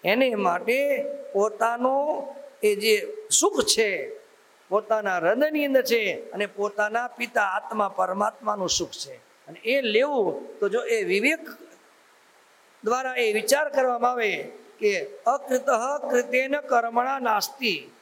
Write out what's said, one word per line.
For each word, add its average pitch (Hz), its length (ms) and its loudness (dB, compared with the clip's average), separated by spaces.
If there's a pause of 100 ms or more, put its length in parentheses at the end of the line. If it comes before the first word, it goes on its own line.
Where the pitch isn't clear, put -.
એને 233 320 4
માટે 208 680 0 (300)
પોતાનો 240 920 0 (360)
એ 208 120 4
જે 208 380 0 (180)
સુખ 320 340 4
છે, 185 440 0 (600)
પોતાના 208 480 0
હૃદયની 285 480 2
અંદર 269 160 4
છે 214 500 -2
અને 202 140 -2
પોતાના 208 640 -2
પિતા 233 340 -2
આત્મા 202 480 0
પરમાત્માનું 196 800 -2
સુખ - 220 -2
છે. 135 240 -14
અને - 440 -20
એ 262 220 0
લેવું 233 760 0
તો 202 100 0
જો 226 120 -2
એ 226 220 -2
વિવેક 208 360 2 (1400)
દ્વારા 254 320 -2
એ 226 180 2
વિચાર 269 360 2
કરવામાં 247 420 2
આવે 202 400 -2 (280)
કે 190 460 0
અકૃતઃ 254 440 0 (400)
કૃતેન 254 500 2
કર્મણા 247 600 2
નાસ્તિ 214 720 -2 (100)